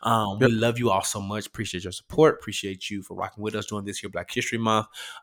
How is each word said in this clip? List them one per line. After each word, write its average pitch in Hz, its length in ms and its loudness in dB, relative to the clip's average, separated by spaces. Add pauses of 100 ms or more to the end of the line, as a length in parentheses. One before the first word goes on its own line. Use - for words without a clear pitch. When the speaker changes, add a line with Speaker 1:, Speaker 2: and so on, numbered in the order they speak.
Speaker 1:
Um, 107 380 2
Speaker 2:
Yep. 127 100 8
Speaker 1:
we 113 60 2
love 117 220 2
you 117 120 2
all 95 120 4
so - 180 -4
much. 101 280 -4
Appreciate 98 360 -8
your 92 80 -8
support. - 480 4
Appreciate 98 480 -8
you 101 140 -6
for 95 120 -16
rocking 98 280 -8
with 104 120 -2
us 107 120 -4
during 104 180 -6
this 101 140 -6
here 101 100 -8
Black 87 240 -8
History 117 240 -2
Month. 110 300 4 (360)